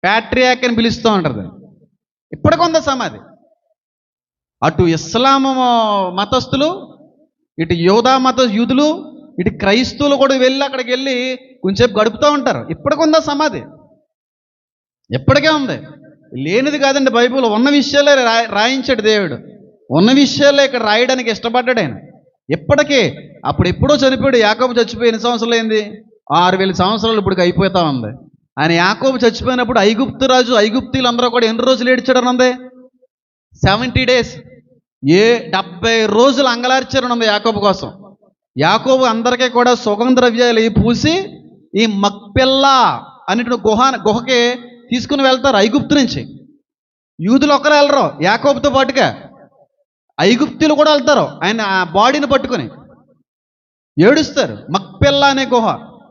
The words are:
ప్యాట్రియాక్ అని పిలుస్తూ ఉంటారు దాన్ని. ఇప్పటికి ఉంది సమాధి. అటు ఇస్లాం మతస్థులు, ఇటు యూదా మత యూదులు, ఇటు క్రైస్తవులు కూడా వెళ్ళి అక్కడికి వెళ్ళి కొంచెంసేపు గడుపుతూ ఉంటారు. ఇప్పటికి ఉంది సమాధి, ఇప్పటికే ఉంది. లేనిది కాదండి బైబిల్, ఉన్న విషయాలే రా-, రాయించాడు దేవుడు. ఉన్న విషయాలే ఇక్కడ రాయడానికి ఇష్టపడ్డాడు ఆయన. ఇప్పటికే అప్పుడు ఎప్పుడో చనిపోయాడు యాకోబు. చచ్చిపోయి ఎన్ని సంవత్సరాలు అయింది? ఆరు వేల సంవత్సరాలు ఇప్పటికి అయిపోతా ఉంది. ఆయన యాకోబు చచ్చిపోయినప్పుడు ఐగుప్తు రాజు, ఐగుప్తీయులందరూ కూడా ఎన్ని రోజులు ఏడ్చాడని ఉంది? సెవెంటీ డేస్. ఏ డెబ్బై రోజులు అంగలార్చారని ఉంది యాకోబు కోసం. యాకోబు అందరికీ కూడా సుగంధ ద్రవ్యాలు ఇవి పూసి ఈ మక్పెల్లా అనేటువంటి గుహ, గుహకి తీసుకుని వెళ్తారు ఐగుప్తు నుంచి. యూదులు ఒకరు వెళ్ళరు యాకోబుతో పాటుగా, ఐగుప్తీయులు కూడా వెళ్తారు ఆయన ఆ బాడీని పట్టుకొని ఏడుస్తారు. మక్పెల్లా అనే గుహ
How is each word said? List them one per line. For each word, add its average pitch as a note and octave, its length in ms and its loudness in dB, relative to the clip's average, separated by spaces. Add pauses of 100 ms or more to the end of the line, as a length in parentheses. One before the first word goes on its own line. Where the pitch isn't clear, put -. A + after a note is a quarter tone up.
ప్యాట్రియాక్ B3 600 0
అని A#3+ 120 0
పిలుస్తూ A3+ 340 0
ఉంటారు E3 220 -2
దాన్ని. F#2+ 200 -10 (800)
ఇప్పటికి D#4+ 300 0
ఉంది E4 180 0
సమాధి. A#3+ 380 -6 (1400)
అటు D#3+ 200 0
ఇస్లాం A#3 600 0 (760)
మతస్థులు, C4 840 -4 (600)
ఇటు E3 160 -2
యూదా G#3+ 440 2
మత B3+ 220 0
యూదులు, B3+ 760 0 (240)
ఇటు F#3+ 100 0
క్రైస్తవులు B3+ 680 0
కూడా C4+ 180 2
వెళ్ళి C4 300 0
అక్కడికి C4 260 -6
వెళ్ళి B3+ 480 -4 (240)
కొంచెంసేపు G3 360 0
గడుపుతూ A3+ 320 2
ఉంటారు. C4+ 400 -2
ఇప్పటికి C#4+ 320 -2
ఉంది D#4 200 2
సమాధి, C#4+ 400 -4 (1500)
ఇప్పటికే C#4 340 2
ఉంది. B3+ 340 -2 (600)
లేనిది B3 360 0
కాదండి C4+ 320 2
బైబిల్, B3 340 0
ఉన్న A#3 260 2
విషయాలే C#4+ 440 2
రా-, A#3 360 0
రాయించాడు A#3+ 500 -2
దేవుడు. G3+ 380 0 (520)
ఉన్న F3+ 220 4
విషయాలే C#4 520 4
ఇక్కడ B3 180 -2
రాయడానికి A#3 480 0
ఇష్టపడ్డాడు A#3 500 -2
ఆయన. C3 180 -6 (520)
ఇప్పటికే C4+ 840 0 (120)
అప్పుడు D3+ 240 0
ఎప్పుడో C#4 280 2
చనిపోయాడు C4 400 0
యాకోబు. A3+ 360 0
చచ్చిపోయి A#3 360 0
ఎన్ని A3 140 -2
సంవత్సరాలు A#3 320 -2
అయింది? A3 500 -4 (280)
ఆరు F3+ 240 2
వేల F#3+ 160 0
సంవత్సరాలు G#3+ 460 0
ఇప్పటికి F#3+ 240 -2
అయిపోతా F3+ 400 0
ఉంది. B2+ 440 -6 (320)
ఆయన D#3 140 0
యాకోబు A3 440 0
చచ్చిపోయినప్పుడు A#3+ 640 0
ఐగుప్తు A3+ 480 0
రాజు, B3+ 260 2
ఐగుప్తీయులందరూ A#3+ 760 0
కూడా A#3 180 0
ఎన్ని A3+ 160 -2
రోజులు B3+ 280 0
ఏడ్చాడని B3+ 380 2
ఉంది? B3 240 2 (1040)
సెవెంటీ A#3+ 480 0
డేస్. B3 320 0 (720)
ఏ A3 400 4
డెబ్బై A3 560 -2
రోజులు B3 420 2
అంగలార్చారని B3+ 640 -2
ఉంది A#3 140 -2
యాకోబు G#3 340 0
కోసం. F#3+ 560 -4 (420)
యాకోబు A3 460 2
అందరికీ A#3+ 440 0
కూడా A#3+ 260 2
సుగంధ A#3+ 440 0
ద్రవ్యాలు A#3+ 420 2
ఇవి A3+ 220 0
పూసి D#4+ 460 0 (500)
ఈ A3+ 80 2
మక్పెల్లా A3+ 1200 0 (220)
అనేటువంటి A#3 400 -2
గుహ, A#3 220 2 (180)
గుహకి A#3+ 460 0 (360)
తీసుకుని C4+ 320 -2
వెళ్తారు C4 340 2
ఐగుప్తు A3+ 380 0
నుంచి. - 540 -4 (720)
యూదులు C4 320 2
ఒకరు D4+ 220 2
వెళ్ళరు C#4 480 0
యాకోబుతో C4+ 480 0
పాటుగా, B3 600 -2 (880)
ఐగుప్తీయులు C4+ 540 0
కూడా D4+ 180 2
వెళ్తారు B3 520 0
ఆయన A3 160 -4
ఆ F#3+ 240 -2
బాడీని A#3+ 420 0
పట్టుకొని B3+ 440 -2 (1400)
ఏడుస్తారు. B3+ 520 0 (120)
మక్పెల్లా C#4 560 0
అనే C4+ 200 0
గుహ A3 460 -2 (180)